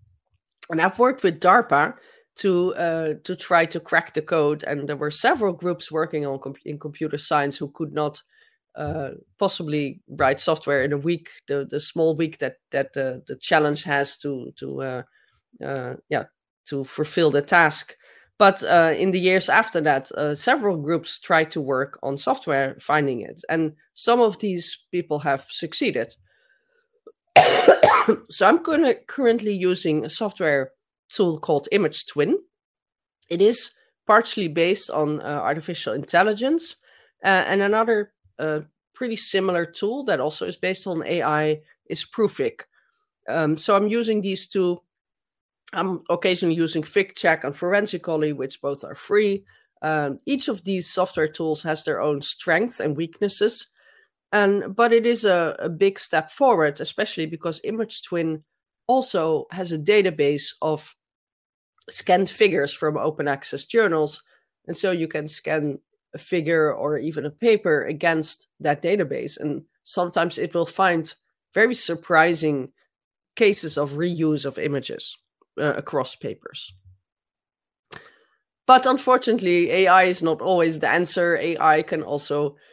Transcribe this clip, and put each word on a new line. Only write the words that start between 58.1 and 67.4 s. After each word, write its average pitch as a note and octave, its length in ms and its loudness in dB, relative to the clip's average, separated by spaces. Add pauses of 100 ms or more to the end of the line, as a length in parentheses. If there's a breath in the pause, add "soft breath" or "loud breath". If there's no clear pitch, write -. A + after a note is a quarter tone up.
also F3+ 640 0
has E3+ 200 -8
a D#3+ 60 -4
database D#3 840 2
of D3+ 340 -4 (920)
scanned F#3 400 2
figures D#3 440 2
from D3+ 240 -2
open D3 300 -4
access C#3 380 -6
journals. E3 560 0 (460)
And E3 100 -8
so F#3+ 140 0
you E3 160 -2
can D#3 200 -6
scan D3+ 520 -4 (340)
a D3+ 60 -14
figure D#3+ 540 0
or D3 240 -4
even D3 280 -6
a D3 60 -8
paper G#3 520 2